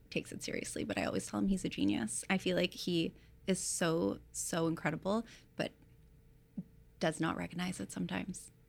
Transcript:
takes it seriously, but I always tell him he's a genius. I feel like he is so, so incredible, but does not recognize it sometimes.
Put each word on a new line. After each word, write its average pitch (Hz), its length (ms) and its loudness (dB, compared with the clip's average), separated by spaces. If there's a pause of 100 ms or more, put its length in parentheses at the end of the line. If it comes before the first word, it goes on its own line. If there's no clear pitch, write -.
(100)
takes - 220 -4
it - 100 -8
seriously, - 420 -4
but - 140 -2
I - 60 2
always - 220 0
tell 208 120 -2
him 202 100 4
he's 190 160 2
a - 40 2
genius. 214 600 0
I 190 80 4
feel 180 180 2
like 180 160 2
he 170 400 0 (340)
is 185 140 2
so, 175 580 2 (140)
so 165 360 0
incredible, 175 580 0 (300)
but - 160 0 (1300)
does 165 220 2
not 170 160 2
recognize 175 420 -4
it 196 140 -6
sometimes. 185 580 -4 (180)